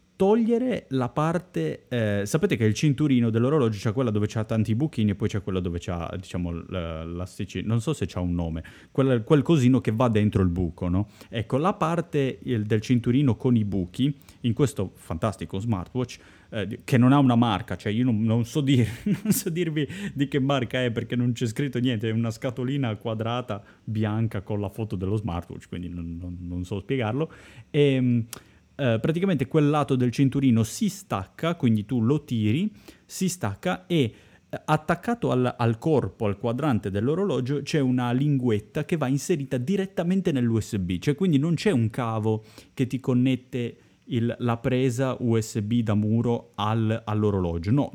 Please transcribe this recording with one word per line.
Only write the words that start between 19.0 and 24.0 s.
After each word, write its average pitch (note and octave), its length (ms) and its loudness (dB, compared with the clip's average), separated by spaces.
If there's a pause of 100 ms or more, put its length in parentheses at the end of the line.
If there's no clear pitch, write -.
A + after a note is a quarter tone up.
<laughs> G3+ 180 0
non G#3+ 120 0
so - 160 -4
dirvi D#3 360 -2 (280)
di C3+ 160 0
che D3 100 0
marca C3 420 0
è B2 100 0
perché A#2 260 -4
non B2 160 2
c'è B2 120 -4
scritto B2+ 340 -4
niente, A#2 280 0
è A2 60 -2
una A2+ 180 -2
scatolina B2+ 640 -4
quadrata A2 680 -6 (220)
bianca G#2+ 600 -2